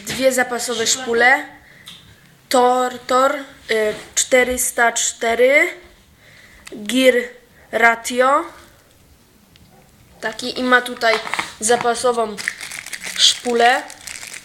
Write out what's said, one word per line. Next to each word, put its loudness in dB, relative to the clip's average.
dwie 2
zapasowe -2
szpule. 2
Tortor, 2
y, -4
czterysta 2
cztery. 2
Gear 2
Ratio. 2
Taki -8
i -6
ma 2
tutaj -2
zapasową 0
szpulę. 2